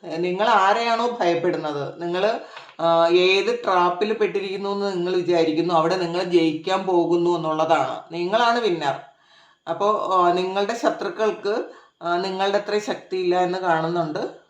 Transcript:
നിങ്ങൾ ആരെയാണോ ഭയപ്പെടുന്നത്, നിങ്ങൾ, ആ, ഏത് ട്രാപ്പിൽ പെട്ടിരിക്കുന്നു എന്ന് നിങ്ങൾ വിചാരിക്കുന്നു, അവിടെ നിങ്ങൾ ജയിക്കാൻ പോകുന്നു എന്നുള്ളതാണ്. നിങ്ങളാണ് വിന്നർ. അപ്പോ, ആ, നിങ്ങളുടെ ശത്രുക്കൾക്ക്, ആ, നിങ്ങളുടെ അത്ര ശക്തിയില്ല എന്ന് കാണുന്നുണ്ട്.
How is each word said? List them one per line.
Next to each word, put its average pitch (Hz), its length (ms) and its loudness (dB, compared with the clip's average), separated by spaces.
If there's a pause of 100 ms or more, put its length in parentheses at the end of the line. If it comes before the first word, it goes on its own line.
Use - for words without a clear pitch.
നിങ്ങൾ 180 440 -2
ആരെയാണോ 226 720 2
ഭയപ്പെടുന്നത്, 160 840 -2
നിങ്ങൾ, 190 380 -2 (400)
ആ, 165 280 4
ഏത് 190 560 4
ട്രാപ്പിൽ 180 480 2
പെട്ടിരിക്കുന്നു 196 580 -2
എന്ന് 202 220 -2
നിങ്ങൾ 180 240 -2
വിചാരിക്കുന്നു, 165 580 2
അവിടെ 165 220 2
നിങ്ങൾ 175 280 -2
ജയിക്കാൻ 175 600 0
പോകുന്നു 175 500 2
എന്നുള്ളതാണ്. 156 680 0 (100)
നിങ്ങളാണ് 226 480 0
വിന്നർ. 160 340 -2 (760)
അപ്പോ, 196 440 0
ആ, 180 180 4
നിങ്ങളുടെ 190 500 -2
ശത്രുക്കൾക്ക്, 208 800 -2 (380)
ആ, 175 140 -2
നിങ്ങളുടെ 190 420 0
അത്ര 208 200 -2
ശക്തിയില്ല 185 640 -2
എന്ന് 180 180 0
കാണുന്നുണ്ട്. 170 760 -2 (160)